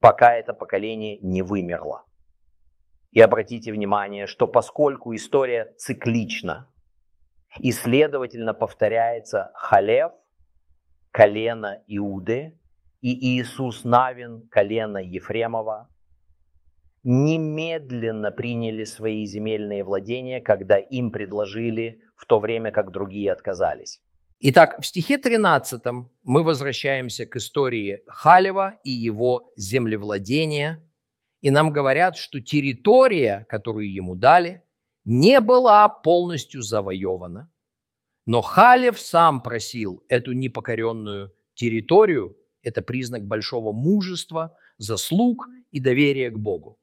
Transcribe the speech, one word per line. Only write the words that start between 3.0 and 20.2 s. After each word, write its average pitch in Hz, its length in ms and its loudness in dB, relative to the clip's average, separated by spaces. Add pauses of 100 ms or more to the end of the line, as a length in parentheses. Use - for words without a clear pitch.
И 110 100 4
обратите 113 520 4
внимание, 101 540 -4
что 113 200 -2
поскольку 120 680 0
история 120 640 -2
циклична, 113 920 -6 (880)
и, 127 140 -2
следовательно, 123 840 -2
повторяется 113 1000 -2
Халев, 113 580 2 (960)
колено 110 800 0
Иуды, 104 720 -6 (400)
и 127 380 -2
Иисус 120 460 -8
Навин, 123 640 -2
колено 107 500 0
Ефремова, 110 920 -6 (1160)
немедленно 139 1300 -2
приняли 117 500 -6
свои 110 420 -6
земельные 104 600 -6
владения, 120 560 -6